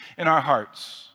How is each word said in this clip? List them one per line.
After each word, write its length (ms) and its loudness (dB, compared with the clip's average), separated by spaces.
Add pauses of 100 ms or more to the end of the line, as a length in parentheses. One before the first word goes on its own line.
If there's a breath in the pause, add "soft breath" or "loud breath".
(200 loud breath)
in 80 -2
our 140 4
hearts. 720 -4